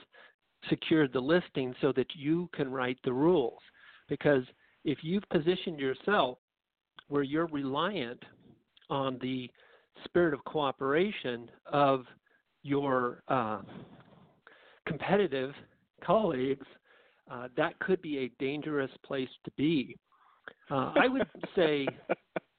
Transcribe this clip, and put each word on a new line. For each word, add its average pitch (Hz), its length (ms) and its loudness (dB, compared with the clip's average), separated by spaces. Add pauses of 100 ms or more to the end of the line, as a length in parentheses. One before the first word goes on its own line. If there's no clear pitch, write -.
(680)
secured 147 440 2
the 135 60 2
listing 135 640 0
so 139 120 4
that 127 220 2
you 160 380 0
can 139 160 -2
write 127 340 -2
the 131 100 0
rules. 143 460 2 (500)
Because 143 340 2 (400)
if - 200 -2
you've 185 260 0
positioned 175 500 0
yourself 135 600 0 (680)
where 143 160 0
you're 156 240 0
reliant 143 720 -4 (680)
on 135 320 -2
the 127 280 -4 (540)
spirit 175 300 2
of 127 100 -6
cooperation 139 1080 -2 (180)
of 135 380 4 (580)
your, 139 640 0
uh, 110 340 0 (1200)
competitive 143 680 0 (500)
colleagues, 147 600 0 (640)
uh, 127 260 -12
that 160 240 -2
could 190 220 0
be 147 160 -4
a 131 260 -6
dangerous 143 480 -4 (140)
place 131 240 -4 (160)
to - 60 -12
be. 139 440 0 (720)
Uh, 131 300 -2
I 262 80 8
would 262 200 0 (280)
say 151 320 2 (720)